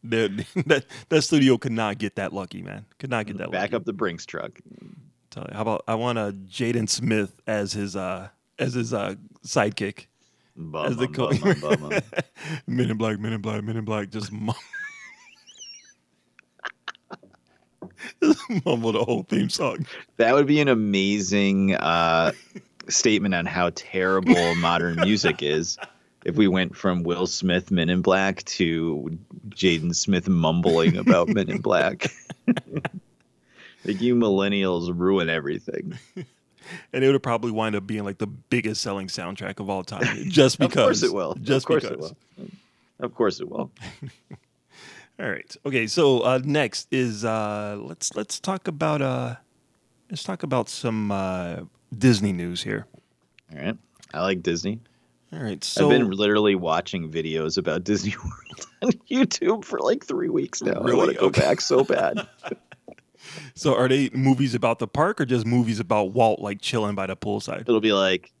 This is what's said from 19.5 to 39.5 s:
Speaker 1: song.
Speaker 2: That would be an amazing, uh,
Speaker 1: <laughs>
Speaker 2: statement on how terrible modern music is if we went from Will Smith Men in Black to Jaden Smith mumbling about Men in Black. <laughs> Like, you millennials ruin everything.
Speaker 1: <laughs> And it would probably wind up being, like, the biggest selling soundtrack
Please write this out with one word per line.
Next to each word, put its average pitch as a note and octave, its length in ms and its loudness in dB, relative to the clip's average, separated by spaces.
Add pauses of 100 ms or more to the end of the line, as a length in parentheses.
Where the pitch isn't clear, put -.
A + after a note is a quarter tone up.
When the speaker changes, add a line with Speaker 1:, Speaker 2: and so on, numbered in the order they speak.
Speaker 1:
song. C#3+ 360 -4 (300)
Speaker 2:
That A#2 180 6
would C#3+ 120 6
be D3 140 4
an C#3+ 80 4
amazing, G2 1080 4
uh, E2 560 4 (280)
Speaker 1:
<laughs> - 280 -20
Speaker 2:
statement - 460 2
on E2+ 120 -2
how F2 280 0
terrible F#2 840 2
modern E2+ 400 2
music F2 460 0
is D#2 360 -2 (460)
if E2+ 120 -2
we G#2 120 6
went F#2 260 0
from F2+ 280 0
Will F2 240 -2
Smith F#2 440 0
Men E2+ 200 2
in F2+ 100 2
Black F#2+ 440 2
to E2 720 -2 (340)
Jaden E2+ 440 0
Smith F2+ 320 0
mumbling E2 680 4
about - 320 4
Men G#2+ 220 0
in G2 100 -4
Black. - 460 0 (400)
<laughs> A#3+ 100 2 (1300)
Like, G2+ 180 -4
you B2 140 4
millennials G2 760 2
ruin F2+ 380 2
everything. D#2 640 -4 (180)
Speaker 1:
<laughs> F#3 120 -12 (640)
And C3 100 0
it C3+ 80 6
would C3+ 120 2
probably A#2 280 -2
wind A2 260 -2
up G2 100 -4
being, G#2 180 -6
like, G2 140 -8
the G#2+ 80 -4
biggest A2 560 -4
selling G2 240 -6
soundtrack F#2 520 -10